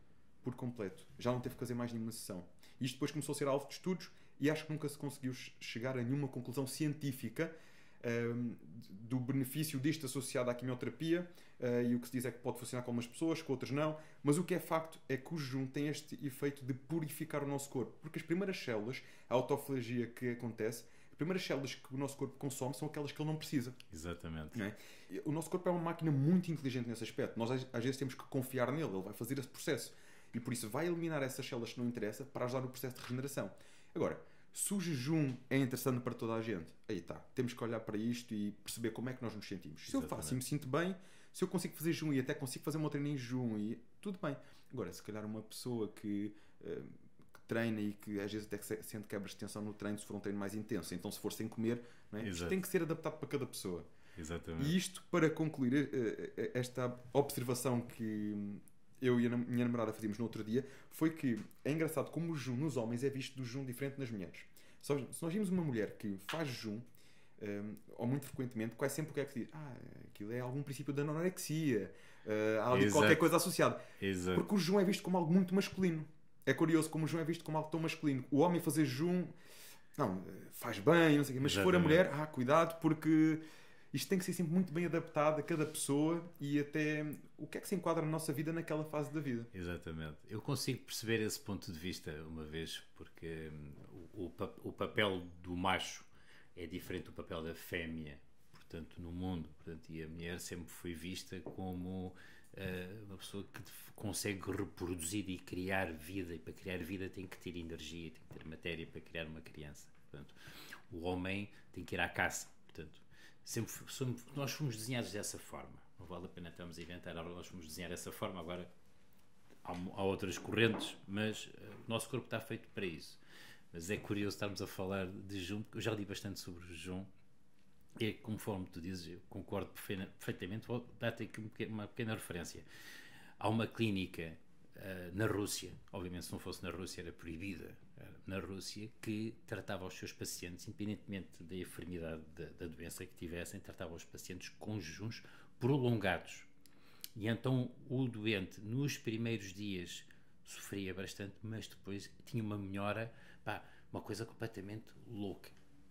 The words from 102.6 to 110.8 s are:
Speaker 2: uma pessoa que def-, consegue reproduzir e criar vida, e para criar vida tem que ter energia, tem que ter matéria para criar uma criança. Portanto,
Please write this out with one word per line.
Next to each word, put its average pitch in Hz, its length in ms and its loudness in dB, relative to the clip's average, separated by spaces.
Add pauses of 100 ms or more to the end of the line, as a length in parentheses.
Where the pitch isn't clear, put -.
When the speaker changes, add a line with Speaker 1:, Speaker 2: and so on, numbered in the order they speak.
Speaker 2:
uma 95 100 -12
pessoa 98 260 -8 (100)
que - 80 -10
def-, - 320 -16
consegue 98 580 -2
reproduzir 90 800 -2
e 90 80 -2
criar 92 540 0
vida, 85 420 -6
e 80 60 -6
para 80 140 -10
criar 92 240 -4
vida 90 320 -4
tem 95 180 -8
que - 100 -12
ter 90 200 -8
energia, 82 540 -8
tem - 180 -18
que - 100 -12
ter - 80 -12
matéria 80 400 -4
para 80 140 -12
criar 82 260 -6
uma 78 140 -10
criança. 73 440 -12 (240)
Portanto, 71 240 -14 (600)